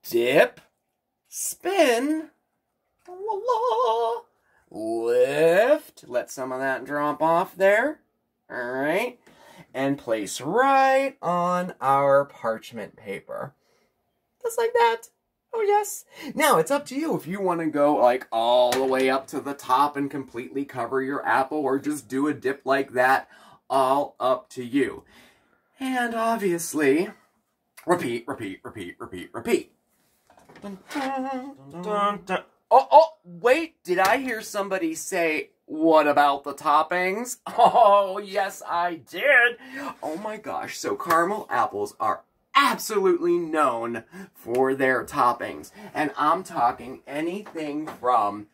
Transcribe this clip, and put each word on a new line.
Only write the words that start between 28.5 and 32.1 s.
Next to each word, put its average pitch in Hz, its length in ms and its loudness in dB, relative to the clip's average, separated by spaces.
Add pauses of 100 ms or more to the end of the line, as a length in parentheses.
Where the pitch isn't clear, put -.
repeat, 92 360 -12
repeat, 90 340 -14
repeat. - 400 -2 (880)
Dun, 202 180 -16 (140)
dun, 269 640 -6 (260)
dun, 202 440 -2